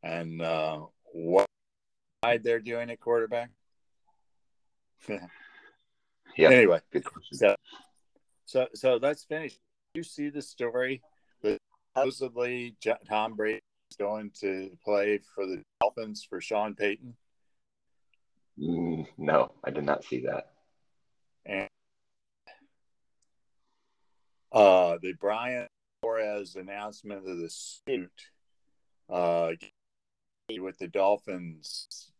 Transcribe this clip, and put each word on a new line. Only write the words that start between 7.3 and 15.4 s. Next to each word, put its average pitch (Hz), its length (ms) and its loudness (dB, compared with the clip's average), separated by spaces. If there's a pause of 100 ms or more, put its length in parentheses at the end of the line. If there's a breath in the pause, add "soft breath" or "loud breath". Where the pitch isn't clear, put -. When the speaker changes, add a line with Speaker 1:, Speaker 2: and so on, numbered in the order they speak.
Speaker 1:
so, 101 180 6 (880 loud breath)
so, 131 300 0
so 127 260 2
let's 147 240 -2
finish. 156 280 -8
Did - 480 -18
you - 20 -8
see 147 280 -8
the 143 120 -10
story 127 580 -4 (420)
that 104 160 0 (360)
supposedly 123 840 -2
J-, 113 160 0 (120)
Tom 107 260 0
Brady 107 260 -2 (300)
is - 60 -20
going 104 340 -6 (100)
to 95 440 -4
play 104 360 2 (140)
for 98 120 -4